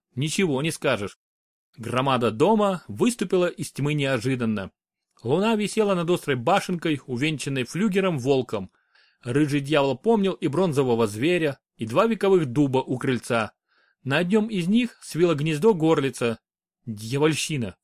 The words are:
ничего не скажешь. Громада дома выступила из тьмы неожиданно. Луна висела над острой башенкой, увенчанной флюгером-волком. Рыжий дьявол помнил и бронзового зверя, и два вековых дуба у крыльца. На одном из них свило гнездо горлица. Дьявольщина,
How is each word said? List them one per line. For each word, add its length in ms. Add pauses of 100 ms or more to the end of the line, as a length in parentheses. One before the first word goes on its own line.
(160)
ничего 460
не 100
скажешь. 480 (580)
Громада 540
дома 560
выступила 580
из 260
тьмы 220
неожиданно. 760 (500)
Луна 340
висела 380
над 160
острой 260
башенкой, 720
увенчанной 580
флюгером-волком. 1080 (500)
Рыжий 400
дьявол 360
помнил 360
и 140
бронзового 580
зверя, 540 (160)
и 100
два 220
вековых 400
дуба 320
у 180
крыльца. 560 (500)
На 160
одном 280
из 200
них 340
свило 340
гнездо 380
горлица. 640 (460)
Дьявольщина, 1000